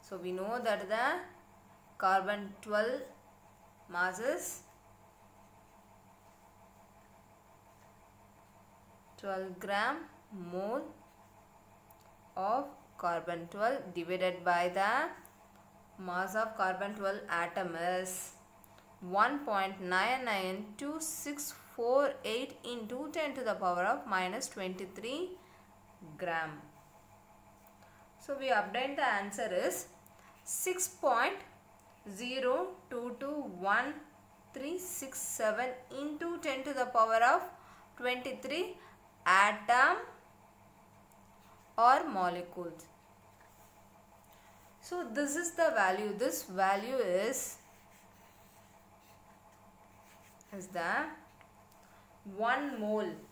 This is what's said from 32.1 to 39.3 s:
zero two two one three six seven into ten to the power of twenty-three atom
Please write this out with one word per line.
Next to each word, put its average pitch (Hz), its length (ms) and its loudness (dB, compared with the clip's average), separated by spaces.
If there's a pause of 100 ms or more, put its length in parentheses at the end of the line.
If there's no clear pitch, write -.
zero 254 520 0 (220)
two 240 300 -6
two 277 240 -4 (140)
one 226 360 2 (580)
three 285 260 -6
six - 400 -8
seven 226 520 0 (300)
into 311 380 -4
ten 269 260 -4
to 294 80 -4
the 254 140 2
power 226 360 6
of 311 200 8 (540)
twenty-three 254 800 -2 (500)
atom 214 720 8 (1800)